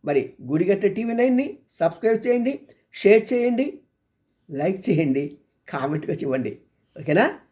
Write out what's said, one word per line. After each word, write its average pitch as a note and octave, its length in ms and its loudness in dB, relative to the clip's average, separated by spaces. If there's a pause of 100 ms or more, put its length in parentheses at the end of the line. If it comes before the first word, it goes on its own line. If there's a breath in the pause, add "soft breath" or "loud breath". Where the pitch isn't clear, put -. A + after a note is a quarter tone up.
మరి C#3+ 280 -2 (100)
గుడిగంట F3+ 440 0
టీవీ A#3 260 -2
నైన్ని B3 460 0 (120)
సబ్స్క్రైబ్ A3 560 0
చేయండి, B3 340 0 (320 soft breath)
షేర్ G#3+ 400 4
చేయండి, B3 460 0 (720)
లైక్ F#3 400 -4
చేయండి, C#3+ 460 0 (320)
కామెంట్ D3 380 -4
కూడా - 160 -4
ఇవ్వండి. B2+ 360 -4 (420)
ఓకేనా? G#3 380 2 (140)